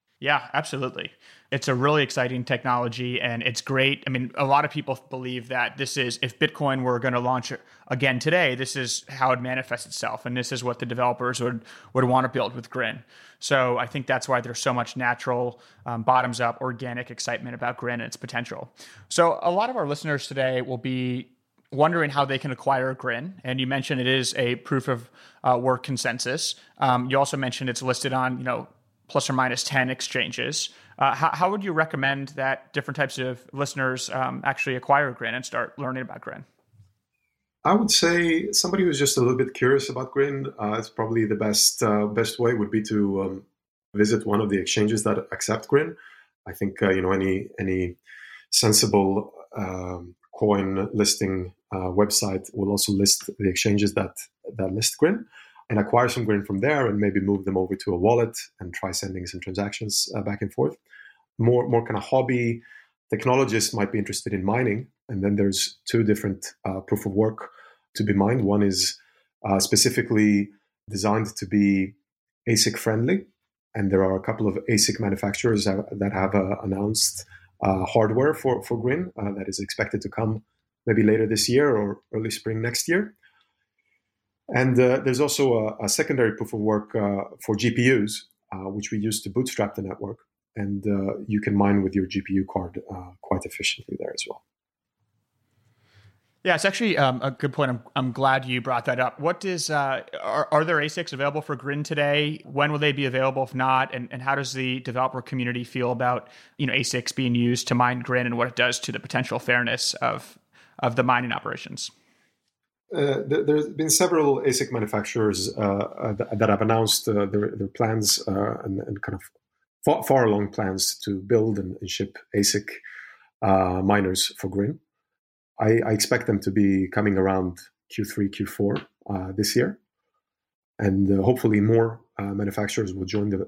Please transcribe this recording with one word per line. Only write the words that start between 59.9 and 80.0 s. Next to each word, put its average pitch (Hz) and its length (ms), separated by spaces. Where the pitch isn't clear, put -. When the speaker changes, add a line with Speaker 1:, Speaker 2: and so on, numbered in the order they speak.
Speaker 2:
uh, 104 60
back 104 200
and 101 100
forth. 139 240
More, 120 320
more 117 160
kinda 110 160
hobby 120 600
technologists 120 600
might 104 200
be 110 80
interested 101 340
in 95 100
mining. 113 440
And 98 140
then 104 120
there's 98 420
two 117 160
different, 104 440
uh, 95 140
proof - 260
of 101 60
work 110 380
to - 80
be 104 100
mined. 101 320
One 101 180
is, 95 340
uh, 98 120
specifically 107 880
designed 104 460
to - 100
be 98 480
asic 110 300
friendly. 120 480
And 101 160
there 95 120
are 95 120
a 95 60
couple 117 260
of 101 100
asic 104 280
manufacturers 101 680
that, 101 200
that 98 140
have, 95 200
uh, 98 300
announced, 101 640
uh, 95 220
hardware 117 480
for, 127 300
for 120 180
Grin, 151 360
uh, 101 200
that 98 100
is 98 120
expected 107 420